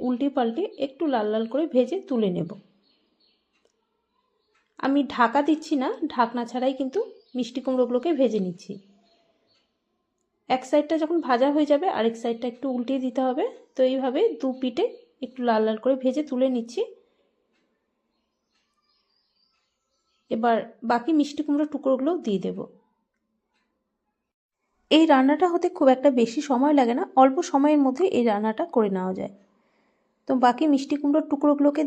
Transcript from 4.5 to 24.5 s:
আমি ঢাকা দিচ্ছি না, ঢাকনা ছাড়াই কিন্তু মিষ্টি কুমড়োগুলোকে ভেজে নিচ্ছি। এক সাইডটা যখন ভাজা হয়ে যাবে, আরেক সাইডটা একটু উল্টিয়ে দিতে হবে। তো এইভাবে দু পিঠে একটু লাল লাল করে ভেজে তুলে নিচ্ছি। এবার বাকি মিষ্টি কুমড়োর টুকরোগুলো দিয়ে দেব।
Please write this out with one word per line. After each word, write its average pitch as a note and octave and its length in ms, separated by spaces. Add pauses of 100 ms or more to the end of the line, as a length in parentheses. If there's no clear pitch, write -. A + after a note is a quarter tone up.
আমি C#4 200 (160)
ঢাকা A#3+ 240 (100)
দিচ্ছি D#4 240 (100)
না, D4 60 (240)
ঢাকনা A#3+ 380
ছাড়াই C4 280
কিন্তু C4+ 200 (380)
মিষ্টি B3 280
কুমড়োগুলোকে B3 440 (100)
ভেজে A3 280
নিচ্ছি। F3+ 260 (1800)
এক C4 200
সাইডটা D4 340
যখন D#4+ 140 (100)
ভাজা B3+ 280
হয়ে D4+ 160
যাবে, D4 160 (100)
আরেক A3+ 240
সাইডটা A#3 320
একটু C#4 220
উল্টিয়ে B3+ 300
দিতে B3+ 220
হবে। C4+ 180 (300)
তো C4 60 (100)
এইভাবে C4+ 300 (200)
দু C4+ 80 (100)
পিঠে B3+ 260 (400)
একটু A#3 140 (100)
লাল A3 180
লাল A3 160
করে C4+ 200
ভেজে C4 260
তুলে C4 260
নিচ্ছি। A#3 260 (3500)
এবার A3+ 260 (340)
বাকি A#3+ 280
মিষ্টি C#4+ 260
কুমড়োর D4 280
টুকরোগুলো C4 380 (140)
দিয়ে G3 200
দেব। F#3 120 (2250)